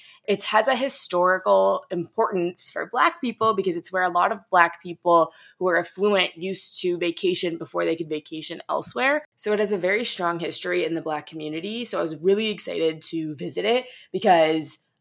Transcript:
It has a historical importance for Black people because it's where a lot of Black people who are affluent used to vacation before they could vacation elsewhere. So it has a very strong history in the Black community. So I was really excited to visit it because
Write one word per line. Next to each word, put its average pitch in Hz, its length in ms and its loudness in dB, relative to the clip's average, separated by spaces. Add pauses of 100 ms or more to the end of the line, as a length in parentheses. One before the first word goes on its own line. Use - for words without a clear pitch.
(260)
It 202 180 0
has 214 220 4
a 262 80 4
historical 190 1200 2
importance 180 800 -2
for 170 180 -8
Black 285 300 0
people 220 340 0
because 185 220 -2
it's 170 160 -8
where 185 100 -2
a 185 80 0
lot 180 220 2
of 202 80 -8 (100)
Black 170 320 4
people 170 500 4 (280)
who 185 80 0
are 170 100 2
affluent 190 580 0
used 180 440 -4
to 175 180 0
vacation 175 580 -2
before 170 280 -6
they 165 100 0
could 165 140 -8
vacation 156 600 -8
elsewhere. 254 560 -2 (120)
So 208 160 -2
it 208 80 0
has 208 100 0
a 208 80 -2
very 190 240 0
strong 170 380 -2
history 175 440 -2
in 160 100 -4
the 160 80 -6
Black 151 240 -6
community. 165 580 -8
So 196 140 -4
I 170 40 -2
was 160 180 -6
really 202 300 2
excited 165 520 -2
to 156 340 -6
visit 175 280 -6
it 247 220 0 (260)
because 160 680 4 (220)